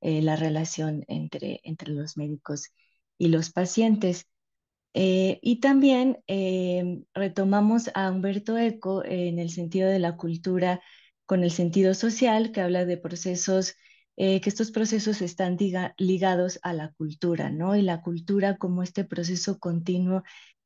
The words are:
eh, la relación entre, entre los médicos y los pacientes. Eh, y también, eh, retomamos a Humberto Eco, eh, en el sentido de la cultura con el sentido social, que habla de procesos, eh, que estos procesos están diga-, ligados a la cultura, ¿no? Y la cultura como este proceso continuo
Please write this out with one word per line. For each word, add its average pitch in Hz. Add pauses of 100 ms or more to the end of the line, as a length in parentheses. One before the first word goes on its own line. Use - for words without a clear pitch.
eh, 156
la 156
relación 156
entre, 156
entre 160
los 151
médicos 147 (500)
y 175
los 160
pacientes. 196 (680)
Eh, 190
y 240
también, 269
eh, 180 (100)
retomamos 202
a 190
Humberto 196
Eco, 220
eh, 180
en 170
el 170
sentido 180
de 190
la 170
cultura 180 (440)
con 185
el 175
sentido 180
social, 226
que 208
habla 180
de 175
procesos, 180 (420)
eh, 190
que 202
estos 220
procesos 214
están 180
diga-, 185
ligados 185
a 175
la 156
cultura, 156
¿no? 175
Y 202
la 170
cultura 190
como 180
este 190
proceso 175
continuo 180 (420)